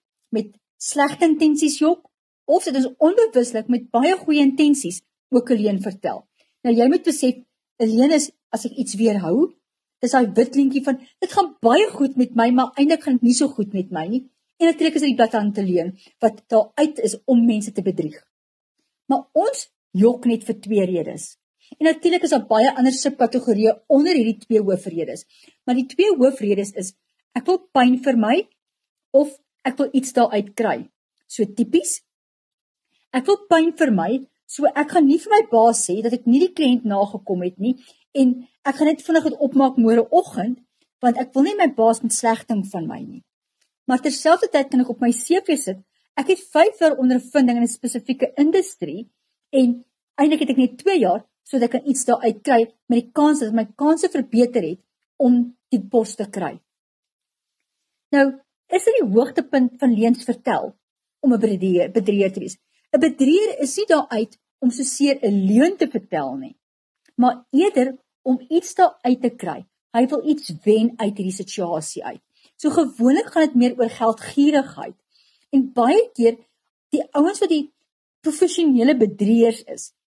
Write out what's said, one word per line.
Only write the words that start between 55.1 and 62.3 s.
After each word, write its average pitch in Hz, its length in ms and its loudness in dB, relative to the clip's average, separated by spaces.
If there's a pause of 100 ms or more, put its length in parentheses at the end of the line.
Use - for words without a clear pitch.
om 247 400 2 (120)
die 220 120 0
pos 220 340 -2
te 202 140 -8
kry. 175 320 -8 (1500)
Nou, 277 280 2 (300)
is 370 140 0
dit 453 180 2
die 233 80 -2
hoogtepunt 254 680 0
van 247 140 2
leuns 226 300 0
vertel - 520 -6 (440)
om 254 140 2
'n 214 60 0
bedrieër, 185 520 0
bedrieër 196 400 0